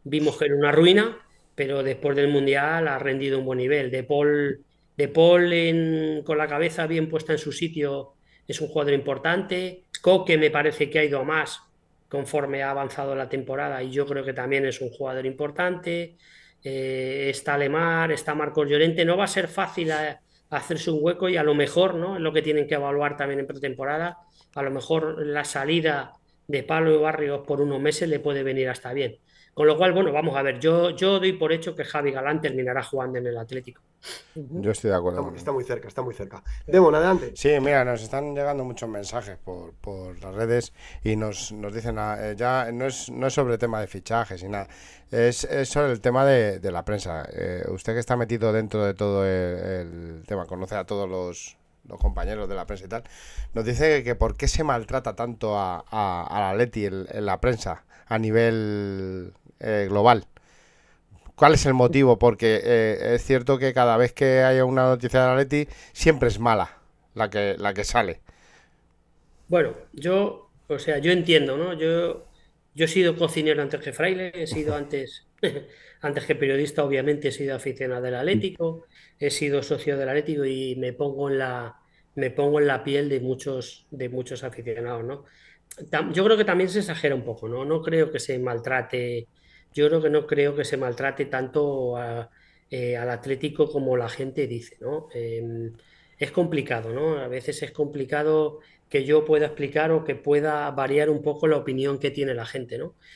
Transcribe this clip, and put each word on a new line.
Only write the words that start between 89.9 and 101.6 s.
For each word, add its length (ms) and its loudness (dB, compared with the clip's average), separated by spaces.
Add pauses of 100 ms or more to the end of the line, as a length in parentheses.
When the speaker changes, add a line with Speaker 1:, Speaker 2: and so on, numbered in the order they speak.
Speaker 1:
que 80 4
no 160 2
creo 300 2
que 80 -2
se 140 -4
maltrate 480 -4
tanto 720 -2
a, 320 -8 (420)
eh, 260 -4
al 120 -4
Atlético 640 -2
como 260 0
la 120 -2
gente 380 -4
dice, 320 -10
¿no? 340 -6
Em, 600 -8 (440)
es 140 -6
complicado, 640 -2
¿no? 260 -2
A 80 -8
veces 340 -6
es 100 -10
complicado 880 0 (280)
que 160 2
yo 220 4
pueda 220 4
explicar 440 -2
o 140 0
que 100 -4
pueda 560 0
variar 380 2
un 120 0
poco 260 0
la 100 4
opinión 420 -2